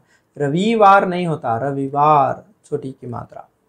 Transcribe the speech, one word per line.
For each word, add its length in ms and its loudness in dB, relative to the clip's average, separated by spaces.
रविवार 680 4
नहीं 200 -4
होता, 300 -4
रविवार, 880 0
छोटी 260 -10
की 160 -18
मात्रा। 400 -16